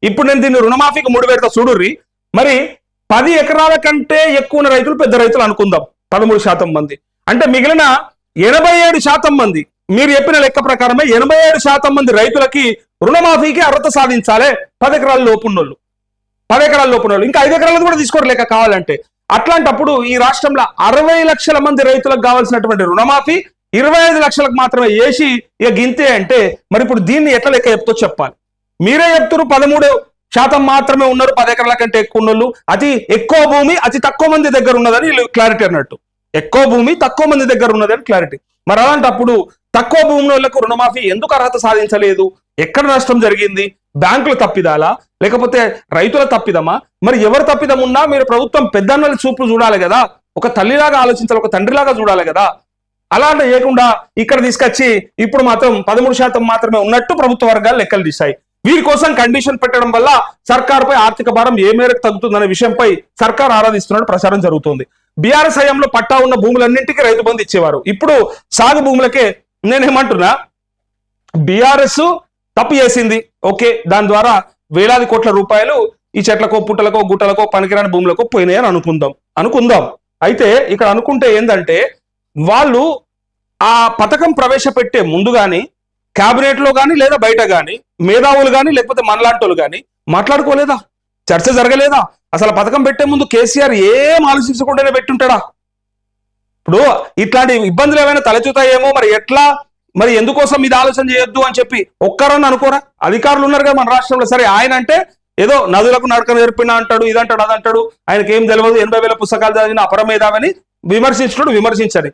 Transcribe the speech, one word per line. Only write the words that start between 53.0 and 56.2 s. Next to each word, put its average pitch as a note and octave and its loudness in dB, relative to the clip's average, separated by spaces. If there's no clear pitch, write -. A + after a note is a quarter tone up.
అలా C#4 2
అంటే D4 0
చేయకుండా B3 2
ఇక్కడ A3+ 0
తీసుకొచ్చి A#3+ 0
ఇప్పుడు B3+ 0
మాత్రం A3+ 0
పదమూడు A#3+ 0
శాతం B3 -2